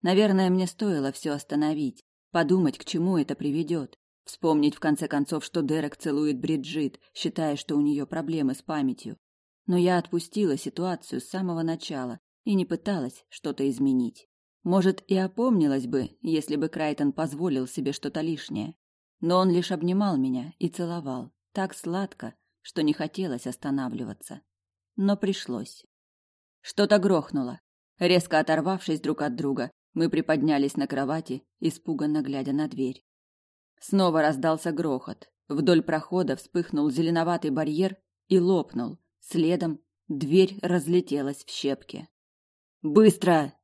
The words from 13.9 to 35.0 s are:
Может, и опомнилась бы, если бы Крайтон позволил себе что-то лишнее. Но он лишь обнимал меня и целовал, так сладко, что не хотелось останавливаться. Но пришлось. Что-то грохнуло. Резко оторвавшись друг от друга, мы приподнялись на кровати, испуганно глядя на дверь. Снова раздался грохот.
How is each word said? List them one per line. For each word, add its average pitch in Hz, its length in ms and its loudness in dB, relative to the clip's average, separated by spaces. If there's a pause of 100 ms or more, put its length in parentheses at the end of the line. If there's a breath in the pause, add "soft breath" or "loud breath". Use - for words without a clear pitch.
Может, 185 420 2
и 190 60 2
опомнилась 185 680 2
бы, 123 240 -2 (100)
если 151 360 -2
бы 147 120 -2
Крайтон 147 440 -2
позволил 147 540 -2
себе 135 260 -4
что-то 143 280 -6
лишнее. 156 540 -6 (460)
Но 175 180 4
он 185 120 4
лишь 175 220 2
обнимал 180 440 0
меня 131 420 -2
и 175 100 -2
целовал, 165 640 -6 (200)
так 190 220 -4
сладко, 196 600 -6 (260)
что - 220 -4
не 151 100 4
хотелось 156 540 -4
останавливаться. 123 960 -6 (540)
Но 202 200 2
пришлось. 156 680 -6 (760)
Что-то 202 380 2
грохнуло. 147 640 0 (380)
Резко 175 420 4
оторвавшись 160 600 0
друг 151 220 -4
от 147 140 -4
друга, 135 340 -4 (240)
мы 165 160 2
приподнялись 143 680 2
на 143 100 -2
кровати, 139 560 -4 (180)
испуганно 151 600 -2
глядя 135 320 -4
на 147 160 0
дверь. 131 360 -6 (760)
Снова 180 420 2
раздался 156 480 0
грохот. 147 600 -4 (180)